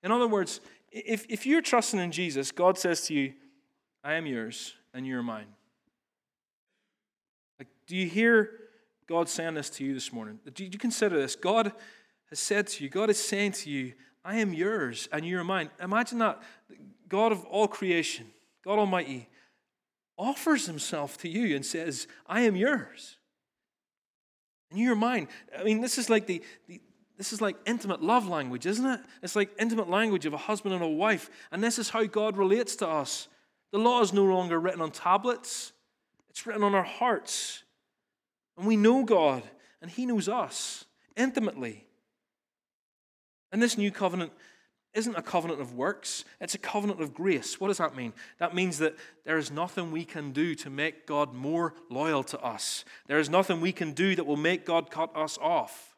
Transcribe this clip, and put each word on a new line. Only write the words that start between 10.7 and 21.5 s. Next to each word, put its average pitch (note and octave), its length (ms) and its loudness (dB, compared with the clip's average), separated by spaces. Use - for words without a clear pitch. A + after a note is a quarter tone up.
consider G#3+ 380 0
this? C3+ 200 0
God G#3 360 2
has D3+ 100 -8
said G#3 260 0
to - 160 -8
you, C#3 80 -6
God G#3 200 0
is G#3 140 2
saying G3+ 280 0
to D3+ 180 -8
you, C3 240 -4
"I G3+ 140 -4
am G#3 140 2
yours, D#3+ 600 -2
and D3+ 120 -4
you F3+ 140 -4
are F3 60 -4
mine." F3+ 340 -2
Imagine A3+ 400 -2
that. G#3+ 240 2
God A3 240 4
of F#3+ 140 -2
all G#3 240 2
creation, E3+ 680 -2
God G#3 180 2
Almighty, D3+ 480 0
offers C4+ 480 0
himself D3+ 520 -6
to E3 100 -8
you F#3+ 260 0